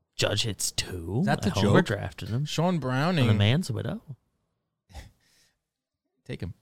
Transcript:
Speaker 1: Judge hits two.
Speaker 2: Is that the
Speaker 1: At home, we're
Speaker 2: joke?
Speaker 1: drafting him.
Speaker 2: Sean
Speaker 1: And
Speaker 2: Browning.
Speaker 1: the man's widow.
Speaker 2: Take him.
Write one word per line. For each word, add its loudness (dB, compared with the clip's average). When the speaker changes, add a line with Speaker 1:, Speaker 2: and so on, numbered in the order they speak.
Speaker 1:
Judge 0
hits -4
two. -6
Speaker 2:
Is 0
that 0
the 0
Speaker 1:
At -2
home, 4
we're 8
Speaker 2:
joke? 0
Speaker 1:
drafting -10
him. -2
Speaker 2:
Sean 0
Speaker 1:
And -2
Speaker 2:
Browning. 2
Speaker 1:
the 6
man's 4
widow. -6
Speaker 2:
Take -12
him. -8